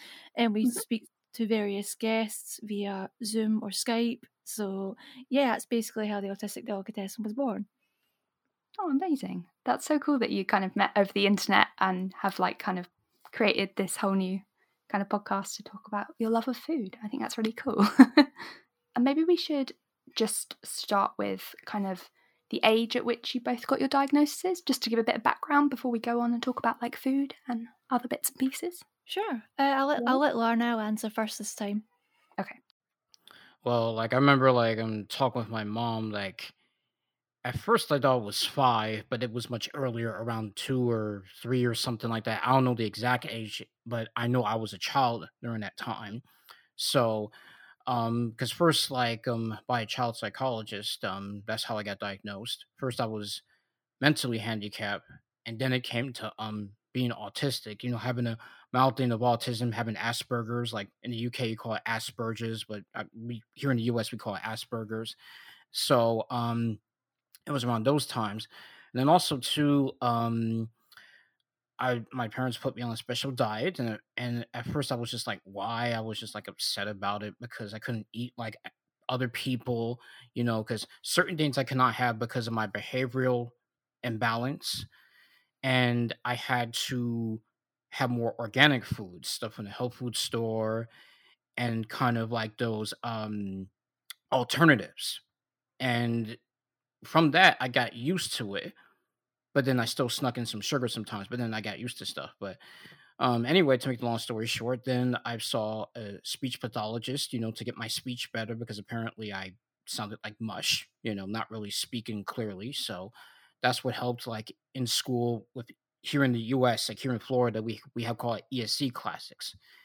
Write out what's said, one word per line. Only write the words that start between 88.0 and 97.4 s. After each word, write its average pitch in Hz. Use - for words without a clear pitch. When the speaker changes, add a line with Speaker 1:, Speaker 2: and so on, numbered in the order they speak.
Speaker 3:
more 117
organic 131
food, 90
stuff -
in 107
the 101
health 123
food 120
store, 113
and 113
kind 120
of, 113
like, 110
those, 110
um, 104
alternatives. -
And 120
from 160
that, 175